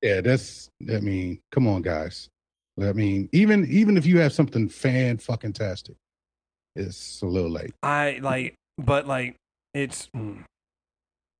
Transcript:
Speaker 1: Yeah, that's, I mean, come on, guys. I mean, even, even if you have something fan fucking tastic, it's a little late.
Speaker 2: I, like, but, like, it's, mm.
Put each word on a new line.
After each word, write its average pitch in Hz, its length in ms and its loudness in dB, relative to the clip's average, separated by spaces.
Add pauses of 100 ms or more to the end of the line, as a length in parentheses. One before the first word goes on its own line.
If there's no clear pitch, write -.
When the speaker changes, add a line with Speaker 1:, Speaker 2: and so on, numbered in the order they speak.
Speaker 1:
Yeah, 101 180 2
that's, - 480 -2 (240)
I 110 80 0
mean, 92 400 -4 (120)
come 131 140 2
on, 98 140 2
guys. 82 480 -6 (500)
I 101 140 0
mean, 98 400 0
even, 208 380 6
even 208 260 6
if 160 80 4
you 175 140 6
have 151 160 4
something 117 340 2
fan 127 480 0
fucking 110 380 -6
tastic, - 420 -8 (800)
it's - 460 -10
a 101 40 -4
little 90 240 -2
late. 80 220 -8 (100)
Speaker 2:
I, 143 380 0
like, 131 340 -4 (220)
but, 143 300 0
like, 127 300 -4 (360)
it's, 139 420 -6
mm. 104 300 -10 (960)